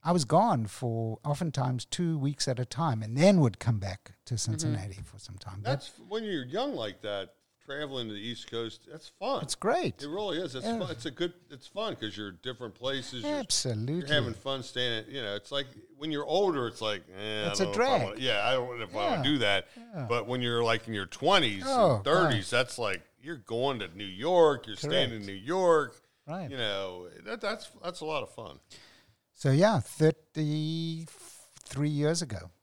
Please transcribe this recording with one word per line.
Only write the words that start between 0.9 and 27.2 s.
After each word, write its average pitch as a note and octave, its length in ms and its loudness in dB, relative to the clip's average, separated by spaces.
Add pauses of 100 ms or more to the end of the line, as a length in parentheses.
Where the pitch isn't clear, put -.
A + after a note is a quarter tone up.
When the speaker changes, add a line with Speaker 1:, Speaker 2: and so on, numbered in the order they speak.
Speaker 1:
oftentimes C3+ 600 -2
two E3+ 340 0
weeks C#3+ 280 0
at B2 140 0
a B2 40 0
time, B2 380 -2
and A2 140 -4
then F3+ 240 8
would A#2+ 180 4
come A2+ 220 2
back F#2+ 320 -8 (140)
to - 80 -4
Speaker 2:
Mm-hmm. A2 180 -2
Speaker 1:
Cincinnati G#2 520 -2
for - 140 -20
some F#2+ 200 -16
time. F#2+ 240 -12
That - 80 0
Speaker 3:
That's - 180 0 (100)
f-, E3+ 100 -20
when G#3+ 140 -4
you're F3+ 220 -2
young A3 320 -4
like G#2+ 260 -6
that, G2+ 280 -4 (360)
traveling C#3 420 -6
to G#2+ 60 -6
the G2+ 60 -8
East A2+ 300 -10
Coast. A#2 400 -6
That's D#3+ 180 -16
fun. A#3 340 -4
Speaker 1:
It's - 140 -6
great. D4 460 0
Speaker 3:
It D3 60 -10
really F3+ 300 -4
is. E3 160 -6
It's C3+ 100 -8
Speaker 1:
Yeah. A#3 140 -2
Speaker 3:
fun. F3+ 140 -4
It's A#2 120 -10
a D#3+ 60 -4
good. E3+ 220 -2 (180)
It's C3+ 160 -18
fun G#3 300 -6
'cause G#2 200 -6
you're G#2 140 -6
different A#2 460 -10
places. B2+ 480 -6
You're, - 140 -2
Speaker 1:
Absolutely. C3+ 680 -2
Speaker 3:
you're D3 140 0
having B2 140 -2
fun C3+ 280 -6
staying A#2+ 380 -4
at, G#2 80 -14
you C3+ 120 -8
know, G#2 140 -4
it's - 160 -10
like C#3 160 -4 (320)
when D#3 140 -6
you're D3 120 -2
older, D3+ 440 2
it's - 120 -8
like, G#2 220 -2 (160)
eh, G#2+ 320 -2
Speaker 1:
It's C#3+ 100 -2
Speaker 3:
I F#3+ 40 4
Speaker 1:
a - 20 -2
Speaker 3:
don't G3+ 100 -4
know A3 60 2
if B3+ 60 2
I B3+ 100 4
Speaker 1:
drag. C3 120 2
Speaker 3:
wanna, - 100 -8
yeah, A2+ 280 0
I B2+ 40 2
don't B2 260 -2
know A2+ 60 -6
if F2+ 100 -14
I - 20 -4
wanna G2+ 200 0
Speaker 1:
Yeah. - 80 -2
Speaker 3:
do C#3+ 140 2
that. G2+ 280 2 (100)
Speaker 1:
Yeah. F3 320 -10
Speaker 3:
But A#2 200 0
when B2+ 140 -2
you're, A#2+ 200 0
like, A#2 240 2
in A2+ 80 -4
your G2 120 -2
twenties F3 600 2
Speaker 1:
Oh, A3 300 6
Speaker 3:
and G2+ 80 -4
thirties, C#3+ 460 4
Speaker 1:
God. A#2+ 80 2
Speaker 3:
that's B2+ 200 0
like, G2 240 -2 (180)
you're D3 160 -10
going A#2+ 440 -2
to F#2+ 80 -6
New F#2 160 -10
York, C#3+ 640 4
you're G#2 80 -10
staying C#3 340 0
in A2 120 -6
Speaker 1:
Correct. G2 40 -8
Speaker 3:
New G2 60 -8
York. D3+ 680 2 (260)
Speaker 1:
Right. E3 240 -8
Speaker 3:
You C#3 80 -8
know, F#2+ 500 -2 (160)